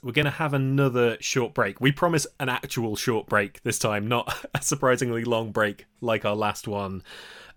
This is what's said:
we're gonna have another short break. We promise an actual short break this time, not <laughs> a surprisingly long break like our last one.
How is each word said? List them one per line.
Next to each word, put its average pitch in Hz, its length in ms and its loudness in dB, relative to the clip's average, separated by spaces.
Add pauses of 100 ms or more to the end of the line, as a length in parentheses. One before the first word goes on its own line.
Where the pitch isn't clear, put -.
we're 123 100 -6
gonna 147 160 2
have 147 240 -2
another 131 680 2
short 120 340 -2
break. 101 260 0
We 143 120 4
promise 170 340 0 (120)
an 127 120 -2
actual 113 460 -4
short 113 320 -2
break 104 340 0
this 110 160 -2
time, 104 280 0
not - 440 -2
<laughs> - 40 -2
a - 60 -4
surprisingly 123 640 2
long 113 260 0
break 104 360 0 (160)
like 113 240 0
our 104 100 0
last 107 320 -2
one. 98 340 -6 (540)